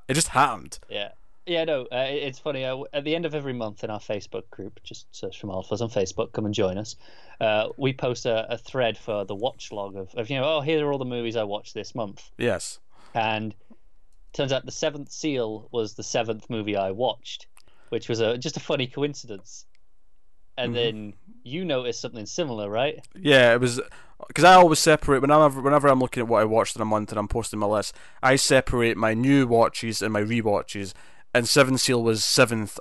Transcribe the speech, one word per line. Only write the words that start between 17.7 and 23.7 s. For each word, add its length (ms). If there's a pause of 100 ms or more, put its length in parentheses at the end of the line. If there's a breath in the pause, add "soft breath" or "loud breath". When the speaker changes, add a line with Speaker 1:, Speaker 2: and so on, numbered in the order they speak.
Speaker 2:
which 200
was 100
a, 180
just 200
a 40
funny 260
coincidence. 800 (920)
And 160
Speaker 1:
Mm-hmm. 100
Speaker 2:
then 300 (300)
you 200
noticed 380
something 240
similar, 440
right? 300 (160)
Speaker 1:
Yeah, 380
it 80
was, 180 (540 soft breath)